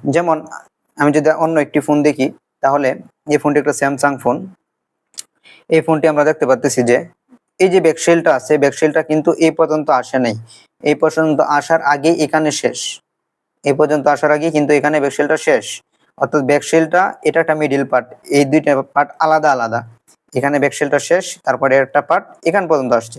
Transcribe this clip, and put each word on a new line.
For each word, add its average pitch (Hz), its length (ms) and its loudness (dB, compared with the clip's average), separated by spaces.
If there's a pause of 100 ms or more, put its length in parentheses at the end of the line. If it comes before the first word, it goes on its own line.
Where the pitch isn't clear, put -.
(140)
যেমন 165 220 0 (600)
আমি 143 180 2
যদি 151 120 2 (160)
অন্য 165 120 0 (100)
একটি 151 200 -2
ফোন 147 120 2 (100)
দেখি, 131 180 0 (360)
তাহলে 139 260 0 (440)
এই 147 100 2
ফোনটি 147 200 2
একটা 139 180 -2
Samsung 139 420 -2
ফোন। 131 140 0 (1300)
এই 160 160 4
ফোনটি 160 260 0
আমরা 147 160 2
দেখতে 156 220 0
পারতেছি 131 300 0 (100)
যে 123 60 4 (640)
এই 185 120 4
যে 190 140 4
ব্যাকশেলটা 165 520 2
আছে, - 140 -2 (100)
ব্যাকশেলটা 151 380 0 (100)
কিন্তু 156 200 2 (160)
এই 160 120 2
পর্যন্ত 156 300 0 (120)
আসে 131 240 -4
নাই, 110 100 -2 (480)
এই 147 200 2
পর্যন্ত 156 360 0 (200)
আসার 160 220 0 (120)
আগেই 151 320 0
এখানে 156 260 0 (100)
শেষ, 120 180 -4 (840)
এই 143 140 0
পর্যন্ত 151 260 0 (100)
আসার 147 220 0
আগেই 156 200 -2
কিন্তু 147 220 0
এখানে 147 260 0
ব্যাকশেলটা 147 320 -2 (100)
শেষ। 135 180 2 (580)
অর্থাৎ 139 280 -2
ব্যাকশেলটা 160 520 2 (260)
এটা 151 160 0
একটা 156 160 0
মিডল 139 300 0
পার্ট, 123 160 0 (300)
এই 143 160 4
দুইটা 151 180 2 (240)
পার্ট 143 140 0 (160)
আলাদা 156 320 2
আলাদা, 117 240 -4 (580)
এখানে 139 240 -2
ব্যাকশেলটা 143 360 -2 (100)
শেষ, 180 160 2 (220)
তারপরে 131 260 0 (120)
একটা 143 240 -2
পার্ট 180 160 0 (240)
এখান 185 220 0
পর্যন্ত 131 300 0
আসছে। - 180 -16